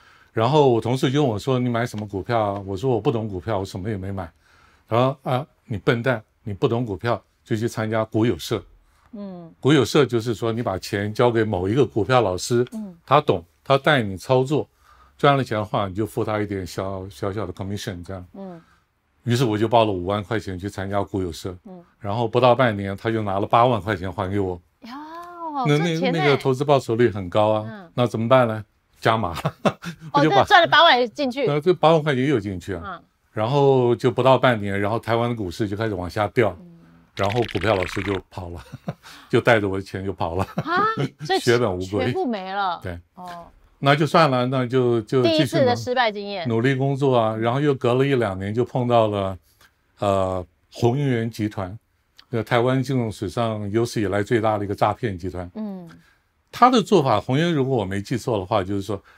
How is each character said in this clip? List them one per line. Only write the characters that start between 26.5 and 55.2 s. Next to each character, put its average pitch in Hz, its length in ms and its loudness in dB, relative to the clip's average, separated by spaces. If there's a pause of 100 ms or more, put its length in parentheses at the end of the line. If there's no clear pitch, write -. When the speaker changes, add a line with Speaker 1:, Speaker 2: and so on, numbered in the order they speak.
Speaker 1:
资 135 100 -2
报 143 140 4
酬 120 160 -2
率 117 160 4
很 95 180 -6
高 107 200 4
啊， 107 200 0
Speaker 2:
嗯。 175 260 -16
Speaker 1:
那 123 120 2
怎 113 140 -4
么 117 80 -2
办 127 180 6
呢？ 110 180 -6 (360)
加 113 160 4
码。 90 220 -4
<laughs> - 40 -8 (680)
Speaker 2:
哦， - 40 -6
Speaker 1:
我 285 100 4
就 156 60 4
把 403 60 2
Speaker 2:
那 - 80 6
赚 392 180 6
了 330 40 4
八 302 160 4
万 302 160 6
也 247 80 0
进 262 240 -4
去。 254 160 -2
Speaker 1:
呃， 147 140 0
这 180 120 2
八 160 200 4
万 160 100 4
块 147 120 0
钱 127 120 0
又 139 140 2
进 95 180 -6
去 92 160 -8
啊。 85 100 -8
Speaker 2:
嗯。 185 200 -14 (280)
Speaker 1:
然 107 140 -2
后 131 480 4
就 120 160 2
不 117 120 0
到 131 160 8
半 123 220 4
年， 101 200 -2
然 101 100 -2
后 113 80 -2
台 113 160 -2
湾 117 160 0
的 120 60 -4
股 98 140 -6
市 107 180 -4
就 101 80 -6
开 113 100 -2
始 107 80 -4
往 87 140 -6
下 104 200 -2
掉， 98 300 0
Speaker 2:
嗯。 - 80 -20 (480)
Speaker 1:
然 98 160 0
后 120 100 0 (120)
股 101 60 -6
票 104 180 2
老 92 100 -2
师 98 160 -6
就 95 180 -4 (100)
跑 90 180 -12
了， 85 160 -14 (300)
<laughs> - 340 -20
就 120 120 4
带 117 200 6
着 101 80 0
我 95 80 -2
的 98 60 -6
钱 95 220 -10
就 98 80 -4
跑 85 220 -6
了。 92 100 0 (120)
Speaker 2:
啊， 339 260 -2 (420)
所 370 120 -2
以 - 20 -2
Speaker 1:
<laughs> - 0 -
血 120 200 2
本 117 120 0
无 90 160 -6
归。 98 200 -2
Speaker 2:
全 - 60 -2
部 370 140 -4
没 190 260 -6
了。 190 300 -4
Speaker 1:
对。 87 160 -10 (160)
Speaker 2:
哦。 175 320 -16 (320)
Speaker 1:
那 139 160 6
就 151 100 4
算 160 240 6
了， 123 180 2
那 127 200 0
就， 120 360 2
就 127 200 2
继 339 60 4
续 330 60 2
嘛。 - 20 2
Speaker 2:
第 311 80 4
一 - 20 2
次 311 180 0
的 247 120 2
失 247 180 -6
败 240 160 2
经 202 160 -8
验。 190 220 -6
Speaker 1:
努 113 120 0
力 135 140 2
工 135 220 -2
作 131 200 2
啊， 110 200 2
然 117 180 0
后 139 60 -2
又 147 120 2
隔 120 220 0
了 131 100 2
一 139 120 2
两 104 200 -2
年 98 160 -6
就 120 120 0
碰 120 240 -2
到 117 180 4
了， 98 320 -2 (600)
呃， 95 440 0 (280)
宏 120 240 0
源 123 340 -2
集 107 180 -4
团， 101 300 -8 (500)
那 113 140 -4
台 120 160 0
湾 127 240 2
金 131 160 -2
融 113 140 -2
史 98 160 -8
上 107 420 -4
有 113 140 0
史 117 160 -4
以 101 60 0
来 98 140 0
最 110 200 0
大 107 180 0
的 101 60 -4
一 - 40 -4
个 101 60 -4
诈 104 180 0
骗 101 240 -6
集 90 140 -8